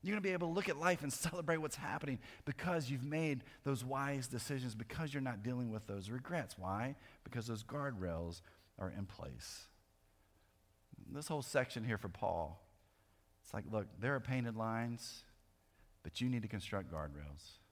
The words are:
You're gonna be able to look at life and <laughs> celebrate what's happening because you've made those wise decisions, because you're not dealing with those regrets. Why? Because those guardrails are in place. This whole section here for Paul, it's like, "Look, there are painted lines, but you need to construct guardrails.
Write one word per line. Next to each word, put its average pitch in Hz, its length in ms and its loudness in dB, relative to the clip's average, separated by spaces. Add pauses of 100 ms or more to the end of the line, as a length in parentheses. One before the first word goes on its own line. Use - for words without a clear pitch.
You're 190 120 0
gonna 208 80 2
be 190 120 4
able 175 140 4
to 165 60 2
look 190 160 4
at 147 80 2
life 170 260 6
and 143 100 2
<laughs> - 0 -
celebrate 165 440 2
what's 156 180 0
happening 143 440 -2 (260)
because 156 440 2
you've 131 160 0
made 147 380 2 (200)
those 131 200 2
wise 135 440 2
decisions, 127 480 0
because 139 380 -2
you're 143 80 2
not 120 220 0
dealing 123 280 2
with 110 160 -2
those 98 220 -2
regrets. 131 480 -2
Why? 101 380 0 (280)
Because 117 240 -4
those 110 160 -2
guardrails 92 760 -2 (380)
are 95 180 -2
in 98 80 0
place. - 640 -10 (1400)
This 147 160 -4
whole 151 140 2
section 127 420 2
here 117 140 4
for 101 120 -2
Paul, 85 520 0 (840)
it's - 100 -16
like, 98 180 -4
"Look, 107 160 0 (120)
there 127 160 2
are 131 40 2
painted 120 360 0
lines, 113 680 -2 (800)
but - 180 -4
you 123 80 4
need 120 140 4
to 113 40 -2
construct 98 440 -2
guardrails. 73 680 -6 (140)